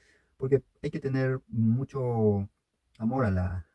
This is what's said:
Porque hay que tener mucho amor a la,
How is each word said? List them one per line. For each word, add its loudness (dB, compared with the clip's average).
Porque 2
hay -4
que -8
tener -2
mucho 0
amor 0
a 2
la, -2